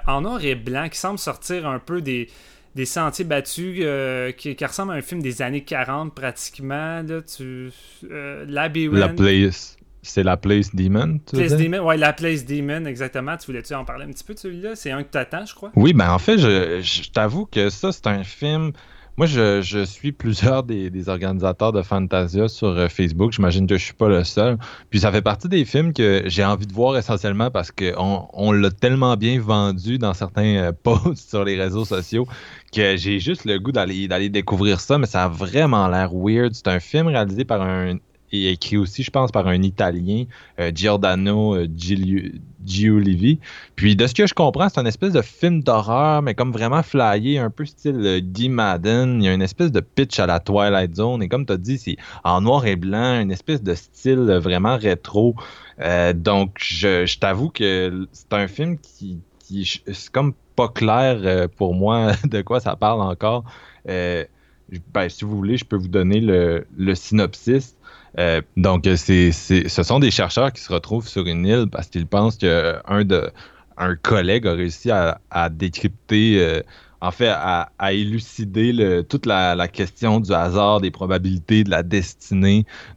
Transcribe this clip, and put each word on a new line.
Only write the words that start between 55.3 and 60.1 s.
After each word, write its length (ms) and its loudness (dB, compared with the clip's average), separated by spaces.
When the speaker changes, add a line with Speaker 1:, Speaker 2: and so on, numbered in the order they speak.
Speaker 2:
Euh, 320 2
donc, 460 0
je, 460 0
je 140 -4
t'avoue 300 0
que 640 -2
c'est 200 -8
un 140 0
film 320 -6
qui, 400 -14
qui, 180 -6
je, 140 -6
c'est 180 -16